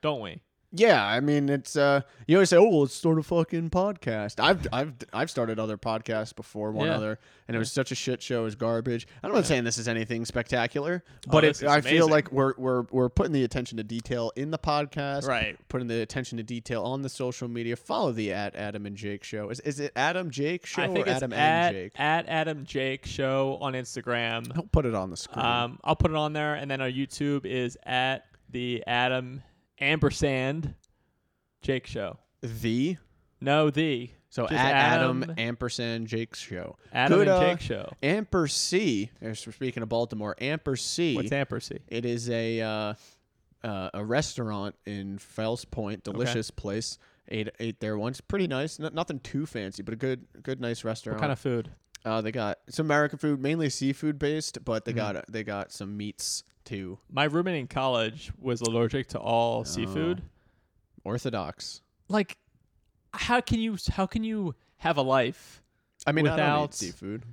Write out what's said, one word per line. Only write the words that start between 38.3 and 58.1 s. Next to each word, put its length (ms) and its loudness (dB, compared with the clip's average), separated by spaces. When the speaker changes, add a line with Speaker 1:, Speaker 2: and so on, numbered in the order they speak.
Speaker 2:
C, 600 0
as 240 -8
we're 80 -14
speaking 280 -4
of 60 -6
Baltimore, 500 -2
Amper 400 -2
C. 380 0
Speaker 1:
What's 140 -2
Amper 320 -2
C? 160 -10
Speaker 2:
It 160 -4
is 240 -2
a, 320 0
uh, 340 -2
uh, 300 -4
a 100 -4
restaurant 680 -2
in 320 -8
Fells 480 -4
Point, 420 -8
Speaker 1:
Okay. 60 -6
Speaker 2:
delicious 380 -2
place. 480 -6
Ate, 180 -4
ate 220 -6
there 160 -4
once. 240 -4
Pretty 280 -2
nice. 300 -4
N-, 140 -6
nothing 280 -4
too 260 -4
fancy, 360 -8
but 120 -6
a 20 -10
good, 300 -4
good, 180 -6
nice 240 -4
restaurant. 320 -4
Speaker 1:
What 60 -2
kind 100 0
of 60 -4
food? 320 -2
Speaker 2:
Uh, 160 0
they 120 -2
got 260 -2
some 160 -2
American 340 2
food, 220 0
mainly 300 2
seafood 480 0
based, 440 -2
but 220 -2
they 80 -4
Speaker 1:
Mm-hmm. 60 0
Speaker 2:
got, 180 -8
they 100 -4
got 300 -6
some 240 -8
meats 480 -6
too. 360 -8
Speaker 1:
My 140 0
roommate 320 0
in 100 -4
college 720 -2